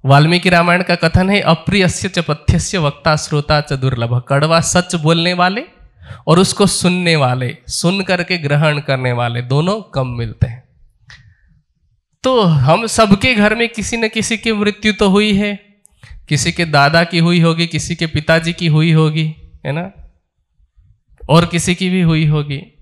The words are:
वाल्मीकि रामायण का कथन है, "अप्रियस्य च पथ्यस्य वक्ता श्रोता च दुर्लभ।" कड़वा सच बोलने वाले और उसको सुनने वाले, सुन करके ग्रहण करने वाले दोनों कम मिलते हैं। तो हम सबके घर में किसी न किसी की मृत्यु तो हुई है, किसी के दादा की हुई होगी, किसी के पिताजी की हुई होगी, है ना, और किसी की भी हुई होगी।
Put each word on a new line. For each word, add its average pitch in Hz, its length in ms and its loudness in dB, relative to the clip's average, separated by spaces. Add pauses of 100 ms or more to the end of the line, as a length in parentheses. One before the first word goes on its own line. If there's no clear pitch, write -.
वाल्मीकि 160 440 4
रामायण 175 340 2
का 175 120 0
कथन 185 360 0
है, 202 100 2
"अप्रियस्य 185 680 0
च 180 100 -4
पथ्यस्य 165 600 -2
वक्ता 151 380 0
श्रोता 151 440 -2
च 143 120 -6
दुर्लभ।" 123 560 -2
कड़वा 156 320 2
सच 180 340 -2
बोलने 165 380 0
वाले 185 300 0 (640)
और 165 120 4
उसको 196 280 2
सुनने 175 500 0
वाले, 127 400 -2 (120)
सुन 190 340 -4
करके 180 360 -2
ग्रहण 147 420 0
करने 127 320 -2
वाले 120 300 -4
दोनों 160 400 -2
कम 135 240 -6
मिलते 117 400 -4
हैं। 117 200 -14 (1600)
तो 254 200 2
हम 170 440 2
सबके 220 480 2
घर 208 200 2
में 233 140 -2
किसी 226 280 -8
न 226 120 -2
किसी 220 280 -4
की 226 160 -4
मृत्यु 208 400 -2
तो 202 180 2
हुई 208 220 4
है, 202 280 -2 (680)
किसी 151 240 -2
के 175 120 -2
दादा 151 400 2
की 170 140 -4
हुई 170 220 2
होगी, 165 260 2
किसी 165 280 -6
के 165 120 -6
पिताजी 165 460 0
की 170 140 -4
हुई 156 260 2
होगी, 156 420 0 (320)
है 170 60 -4
ना, 175 200 -8 (1400)
और 165 180 4
किसी 170 280 -4
की 185 160 -4
भी 185 120 0
हुई 160 240 2
होगी। 147 300 -2 (260)